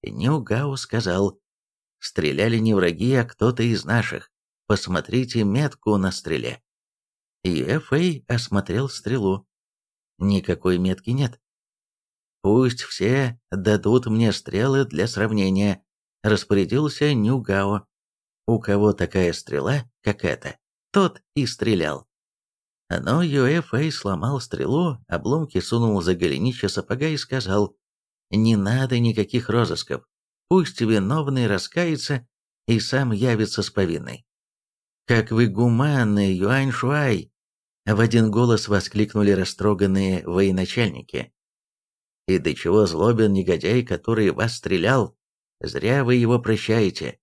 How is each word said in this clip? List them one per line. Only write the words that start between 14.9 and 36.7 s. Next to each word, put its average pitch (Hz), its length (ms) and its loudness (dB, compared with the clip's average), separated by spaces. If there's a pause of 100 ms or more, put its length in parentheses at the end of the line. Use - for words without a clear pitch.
сравнения», 101 760 0 (380)
распорядился 110 880 0
Ню 120 280 0
Гао. 98 460 -2 (600)
«У 113 140 2
кого 101 320 2
такая 90 400 0
стрела, 101 580 -4 (120)
как 104 220 -4
эта, - 340 -4 (340)
тот 196 300 0 (120)
и 139 120 -2
стрелял». 82 600 -2 (840)
Но 104 320 -2
Юэ 143 400 0
Фэй 143 280 -2
сломал 98 480 -4
стрелу, 131 600 -2 (100)
обломки 113 520 -2
сунул 110 420 0
за 90 120 2
голенище 90 540 -2
сапога 123 400 -4
и 151 80 -4
сказал: 104 580 -2 (560)
«Не 110 260 4
надо 120 420 0
никаких 117 500 0
розысков. 95 580 -2 (420)
Пусть 180 340 2
виновный 123 640 0
раскается 143 840 -2 (380)
и 113 140 2
сам 131 320 -2
явится 107 500 0
с - 80 -6
повинной». 73 560 -4 (800)
«Как 113 240 2
вы 117 160 4
гуманны, 113 880 2
Юань 127 360 0